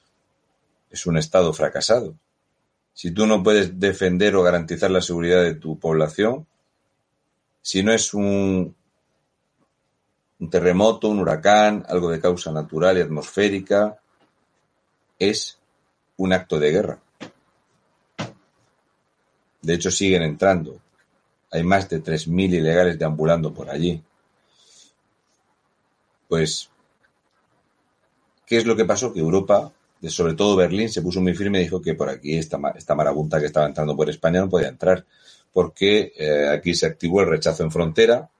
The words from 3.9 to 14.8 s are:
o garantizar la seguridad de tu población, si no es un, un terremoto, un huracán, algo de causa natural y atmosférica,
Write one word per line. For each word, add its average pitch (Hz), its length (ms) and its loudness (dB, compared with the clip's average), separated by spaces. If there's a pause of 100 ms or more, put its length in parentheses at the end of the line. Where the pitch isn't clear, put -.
o 92 80 4
garantizar 87 480 0
la 92 80 2
seguridad 87 420 2
de 82 140 0
tu 78 240 -10
población, 82 640 0 (1120)
si - 220 -2
no 107 100 2
es 110 220 0
un, 98 640 -2 (1600)
un 80 120 -10
terremoto, 95 580 2
un 104 100 0
huracán, 101 720 2
algo 87 200 0
de 82 120 -4
causa 87 320 -2
natural 78 460 0
y - 20 2
atmosférica, 98 1000 -2 (1200)